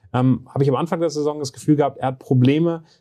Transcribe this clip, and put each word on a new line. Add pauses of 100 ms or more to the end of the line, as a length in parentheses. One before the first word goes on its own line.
(120)
ähm,
habe
ich
am
Anfang
der
Saison
das
Gefühl
gehabt,
er
hat
Probleme, (200)